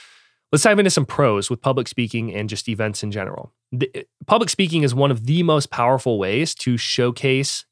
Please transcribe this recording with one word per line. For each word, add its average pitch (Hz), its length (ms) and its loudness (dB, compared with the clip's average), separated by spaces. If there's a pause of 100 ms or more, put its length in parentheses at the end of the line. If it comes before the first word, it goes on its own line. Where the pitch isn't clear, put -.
(500)
Let's 151 140 2
dive 208 140 6
into 196 120 4
some 143 160 2
pros 107 440 2
with 123 100 -6
public 131 260 0
speaking 113 480 -4
and 104 140 -4
just 104 200 -8
events 107 340 -4
in 104 100 -6
general. - 400 -8 (180)
The, - 360 -4 (200)
public 220 220 2
speaking 165 340 0
is 131 120 2
one 139 160 2
of 117 160 -2
the 160 160 2
most 156 280 2
powerful 123 480 0
ways 107 380 -2
to 123 200 -2
showcase 131 960 -2